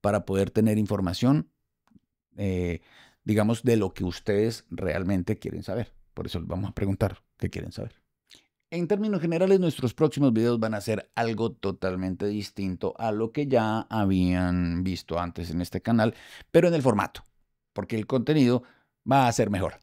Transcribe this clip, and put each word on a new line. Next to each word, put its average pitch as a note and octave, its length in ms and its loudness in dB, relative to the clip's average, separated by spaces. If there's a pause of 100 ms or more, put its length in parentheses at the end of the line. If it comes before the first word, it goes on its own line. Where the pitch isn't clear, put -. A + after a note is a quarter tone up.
para G2+ 240 0
poder F#2+ 260 0
tener G#2+ 260 4
información, G#2 720 0 (880)
eh, F2+ 440 -2 (420)
digamos, G#2+ 400 0
de A#2+ 140 4
lo G2 160 0
que - 100 -6
ustedes G#2 680 -2
realmente F#2 720 -2
quieren - 240 -10
saber. G#2 300 -6 (200)
Por F2+ 140 -10
eso F2 120 -6
les D#2+ 80 -8
vamos F#2+ 220 -6
a - 60 -14
preguntar G2 480 -2 (140)
qué F#2 120 -4
quieren - 220 -10
saber. - 240 -12 (760)
En E3+ 160 -4
términos G#3 340 0
generales, F3+ 380 4
nuestros D3 340 0
próximos C#3+ 400 4
videos A#2 260 2
van A2 140 0
a G#2 80 -4
ser G#2+ 340 -4
algo A2+ 380 0
totalmente F#2 760 -4
distinto G2+ 680 -4
a A2+ 140 -2
lo A2+ 200 -2
que D3 160 -4
ya A2 420 2
habían F2+ 920 2
visto E2+ 360 -4
antes F2 300 -8
en E2+ 120 -4
este F2+ 200 -6
canal, A2+ 320 0 (380)
pero E3+ 160 6
en E3+ 60 2
el D#3 80 0
formato, A2 420 0 (500)
porque G2+ 220 -8
el A2 100 -4
contenido B2+ 580 2 (460)
va C3 180 6
a A2+ 40 2
ser G#2+ 180 0
mejor. F#2 340 -4